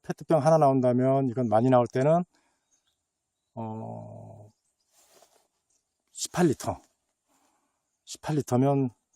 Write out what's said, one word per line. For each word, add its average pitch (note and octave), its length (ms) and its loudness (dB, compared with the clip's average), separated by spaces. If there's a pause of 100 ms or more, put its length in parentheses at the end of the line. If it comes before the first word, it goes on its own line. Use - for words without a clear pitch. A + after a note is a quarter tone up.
페트병 D#3 420 -2
하나 D#3+ 120 6
나온다면 C3+ 720 2
이건 A#2+ 200 -4
많이 A2+ 200 4
나올 B2 180 4
때는, D#3 360 0 (1300)
어, A2 920 -14 (1600)
십팔 - 340 -2
리터, - 320 -6 (1300)
십팔 - 320 -8
리터면 C3+ 540 0 (240)